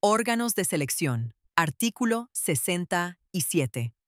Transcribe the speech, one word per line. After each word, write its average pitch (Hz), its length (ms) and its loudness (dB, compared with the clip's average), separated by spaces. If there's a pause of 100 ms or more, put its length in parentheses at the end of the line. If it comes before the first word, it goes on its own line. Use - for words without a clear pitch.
Órganos 233 540 2
de 190 120 0
selección. 131 680 -2 (220)
Artículo 226 760 0
sesenta 175 880 -2 (120)
y 170 120 -2
siete. 123 520 -2 (140)